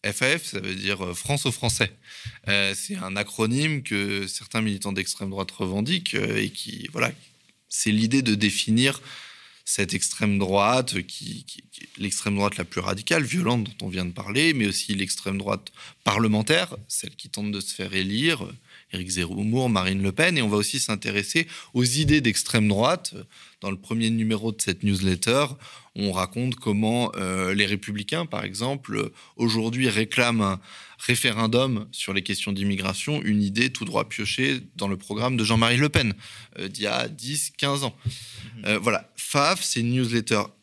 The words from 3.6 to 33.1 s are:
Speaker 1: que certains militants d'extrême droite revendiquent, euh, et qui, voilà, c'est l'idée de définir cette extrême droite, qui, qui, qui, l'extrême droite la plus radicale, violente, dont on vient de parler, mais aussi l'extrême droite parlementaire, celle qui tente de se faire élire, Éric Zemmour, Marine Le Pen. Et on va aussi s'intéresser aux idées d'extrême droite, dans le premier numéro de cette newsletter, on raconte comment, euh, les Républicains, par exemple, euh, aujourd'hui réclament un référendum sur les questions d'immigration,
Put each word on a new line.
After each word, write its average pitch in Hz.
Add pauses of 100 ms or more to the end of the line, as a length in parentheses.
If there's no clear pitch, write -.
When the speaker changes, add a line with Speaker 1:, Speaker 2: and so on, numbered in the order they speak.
Speaker 1:
que 101
certains -
militants 101
d'extrême 98
droite 95
revendiquent, 110
euh, 107
et 104
qui, -
voilà, 120 (560)
c'est -
l'idée 113
de 113
définir 110 (640)
cette 95
extrême 101
droite, 101
qui, -
qui, -
qui, - (100)
l'extrême 101
droite 101
la 90
plus -
radicale, 104
violente, 120
dont -
on 95
vient 90
de 87
parler, 113
mais 117
aussi 98
l'extrême 98
droite 98 (320)
parlementaire, 110 (120)
celle -
qui -
tente 104
de 101
se -
faire 95
élire, 104 (460)
Éric 92
Zemmour, 101
Marine 95
Le 98
Pen. 165
Et 131
on 107
va 104
aussi 104
s'intéresser 104 (300)
aux 123
idées 147
d'extrême 107
droite, 127 (480)
dans 98
le 98
premier 113
numéro 110
de -
cette 95
newsletter, 98 (500)
on 98
raconte 104
comment, 110
euh, 92
les 101
Républicains, 104
par 104
exemple, 107
euh, 107 (220)
aujourd'hui 113
réclament 113
un 95 (400)
référendum 117
sur -
les 98
questions 101
d'immigration, 98